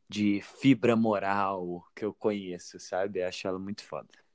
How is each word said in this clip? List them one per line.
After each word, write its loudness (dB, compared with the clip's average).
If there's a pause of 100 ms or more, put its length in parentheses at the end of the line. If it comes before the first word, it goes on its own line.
de 0
fibra 4
moral 0 (100)
que -6
eu -2
conheço, -4
sabe? -4
Acho -6
ela -4
muito -8
foda. -12 (260)